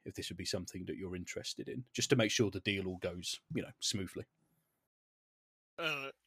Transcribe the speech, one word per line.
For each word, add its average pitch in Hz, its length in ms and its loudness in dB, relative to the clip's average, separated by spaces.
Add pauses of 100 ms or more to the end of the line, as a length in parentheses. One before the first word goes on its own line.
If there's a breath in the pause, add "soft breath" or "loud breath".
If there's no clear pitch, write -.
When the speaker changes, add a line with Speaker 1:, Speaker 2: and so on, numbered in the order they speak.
Speaker 1:
if 101 100 -8
this - 160 -6
would 87 80 -6
be 90 80 -6
something 92 420 -2
that 80 100 -4
you're 90 180 -4
interested - 540 -6
in, 127 240 -6
just - 160 0
to 131 80 10
make 110 140 6
sure 104 200 6
the 95 80 -4
deal 98 280 2
all 92 100 -2
goes, 90 420 -4 (140)
you 117 80 0
know, - 180 -8
smoothly. - 460 -2 (1500)
Speaker 2:
Uh, 147 320 0 (180)